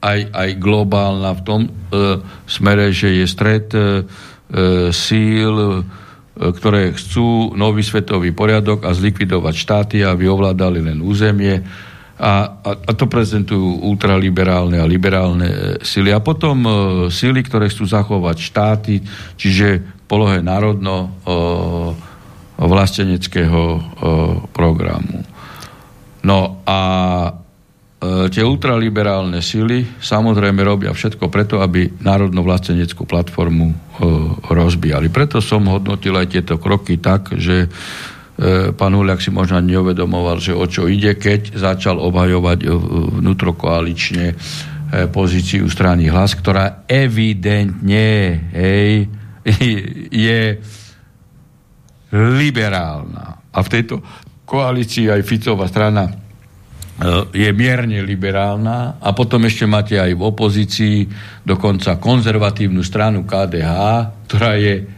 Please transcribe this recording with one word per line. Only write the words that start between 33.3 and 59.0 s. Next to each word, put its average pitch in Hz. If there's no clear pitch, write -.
e, -
rozbijali. 82
Preto 127
som 107
hodnotil 98
aj 92
tieto 85
kroky 98
tak, 98
že, 90
e, 92
pán 98
Huliak 95
si 95
možno 95
ani 90
neuvedomoval, 90
že 87
o 90
čo 87
ide, 101
keď 104
začal 95
obhajovať, 90
e, -
vnútrokoalične, 87
e, 85
pozíciu 92
strany 87
Hlas, 90
ktorá 98
evidentne, 107
hej, 101
<laughs> 110
je 113
liberálna. 104
A -
v 95
tejto 113
koalícii 123
aj 101
Ficová 107
strana, 104
e, -
je 101
mierne 117
liberálna 101